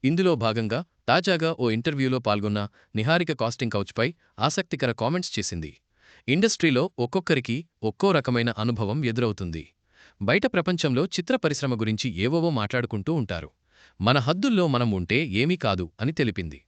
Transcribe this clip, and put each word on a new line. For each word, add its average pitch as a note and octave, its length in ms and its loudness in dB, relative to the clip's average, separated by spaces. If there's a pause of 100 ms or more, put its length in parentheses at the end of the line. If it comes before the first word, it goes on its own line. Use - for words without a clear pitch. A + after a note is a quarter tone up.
ఇందులో E3+ 320 4
భాగంగా A2+ 440 0 (280)
తాజాగా E3 420 2 (100)
ఓ B2+ 100 0
ఇంటర్వ్యూలో C3 500 0
పాల్గొన్న G#2 420 0 (340)
నిహారిక D#3+ 360 0
కాస్టింగ్ A#2+ 400 -2
కౌచ్పై G#2 360 -2 (320)
ఆసక్తికర C#3 520 -2
కామెంట్స్ D3 420 -2
చేసింది. E2 380 -6 (560)
"ఇండస్ట్రీలో C#3+ 560 2 (160)
ఒక్కొక్కరికి B2+ 560 0 (280)
ఒక్కో A2 280 0
రకమైన B2 380 2
అనుభవం A2+ 560 -2
ఎదురవుతుంది. G#2 580 -2 (580)
బయట C3+ 240 2
ప్రపంచంలో E3 600 0
చిత్ర F3+ 300 -2
పరిశ్రమ C#3+ 400 0
గురించి A2 400 -2
ఏవేవో D#3 340 0
మాట్లాడుకుంటూ A#2+ 640 -2
ఉంటారు. F#2 360 -4 (500)
మన B2 200 4
హద్దుల్లో F3+ 480 2
మనం B2 240 2
ఉంటే G2 280 0 (140)
ఏమీ D3 240 2
కాదు" F#2+ 280 0 (140)
అని C3+ 140 -2
తెలిపింది. F2 540 -4